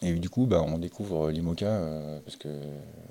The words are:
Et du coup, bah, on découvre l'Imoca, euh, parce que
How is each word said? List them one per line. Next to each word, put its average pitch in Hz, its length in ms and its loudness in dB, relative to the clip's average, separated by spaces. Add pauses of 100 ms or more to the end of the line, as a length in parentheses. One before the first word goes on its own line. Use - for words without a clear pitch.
Et 87 100 4
du 85 160 0
coup, 123 160 4
bah, 90 200 6
on 78 120 0
découvre 85 540 0
l'Imoca, 82 340 0
euh, 78 580 0
parce - 140 -14
que - 100 -10 (640)